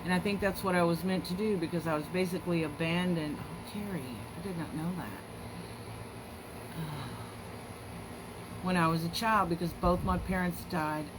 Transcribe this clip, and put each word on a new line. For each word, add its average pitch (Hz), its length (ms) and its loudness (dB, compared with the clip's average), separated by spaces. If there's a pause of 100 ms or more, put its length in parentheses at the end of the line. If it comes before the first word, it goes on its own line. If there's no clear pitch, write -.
And 175 100 2
I 180 60 6
think 196 200 2
that's 196 240 2
what 185 120 4
I 175 80 8
was 170 200 4
meant 185 220 2
to - 80 -2
do, 208 240 2
because 165 300 0
I 160 80 4
was 151 100 2
basically 175 580 2
abandoned. 165 760 2
Oh, 170 320 -8
Carrie, 202 300 -4 (380)
I 170 80 -6
did 190 100 -4
not 160 180 -4
know 160 220 0
that. 139 100 -4 (180)
<sighs> - 3250 -10
When 185 140 4
I 170 100 8
was 165 160 6
a 170 60 0
child, 208 400 4
because 170 240 0
both 175 300 4
my 185 160 4
parents 180 500 0
died. 151 360 0 (140)